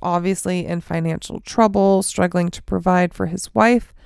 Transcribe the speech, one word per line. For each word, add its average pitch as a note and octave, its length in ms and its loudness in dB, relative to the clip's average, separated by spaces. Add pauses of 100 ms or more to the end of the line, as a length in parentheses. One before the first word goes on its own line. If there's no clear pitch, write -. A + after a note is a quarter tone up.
obviously F3+ 640 -2
in E3+ 140 -4
financial E3 600 -4
trouble, G3 640 2
struggling F3+ 480 0
to - 120 -14
provide F3+ 500 0
for F#3+ 140 -4
his F3 280 -8
wife, A3+ 380 2 (140)